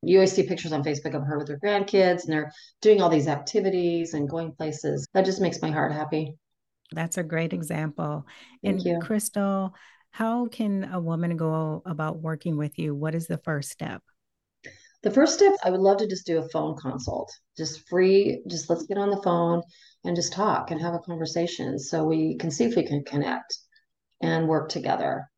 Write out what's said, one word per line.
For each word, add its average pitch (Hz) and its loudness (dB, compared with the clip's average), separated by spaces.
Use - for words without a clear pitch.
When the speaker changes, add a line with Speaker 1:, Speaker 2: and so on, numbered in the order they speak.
Speaker 1:
You 180 6
always 190 6
see 190 4
pictures 170 -2
on 143 0
Facebook 143 -2
of 139 -4
her 147 -2
with 147 -4
her 143 -8
grandkids, 196 4
and 156 -2
they're 151 -2
doing 208 8
all 175 6
these 151 4
activities 170 0
and 143 -2
going 165 -6
places. 147 -6
That 185 4
just 190 0
makes 175 0
my 160 -2
heart 151 0
happy. 151 -4
Speaker 2:
That's 165 -6
a 180 -4
great 165 -4
example. 156 -4
Speaker 1:
Thank 196 0
Speaker 2:
And 180 -4
Speaker 1:
you. 170 0
Speaker 2:
Crystal, 196 -2
how 233 -2
can 196 -4
a 185 -2
woman 165 -2
go 160 -2
about 156 -4
working 160 -4
with 147 -4
you? 156 -4
What 156 -4
is 165 -4
the 165 -4
first 147 -6
step? - -10
Speaker 1:
The 202 2
first 277 6
step, 392 8
I - 4
would 185 2
love 190 6
to 214 0
just 185 -4
do 165 2
a 160 -6
phone 151 -2
consult, - -6
just - -8
free, 190 4
just 165 -8
let's 165 0
get 196 -4
on 202 0
the 196 -2
phone 170 2
and 175 -2
just 170 -2
talk 190 0
and 156 -4
have 170 -4
a 170 -4
conversation 170 -4
so 160 -2
we 160 0
can 165 -4
see 240 0
if 233 0
we 175 2
can 143 -2
connect - -4
and 165 0
work 156 0
together. - -2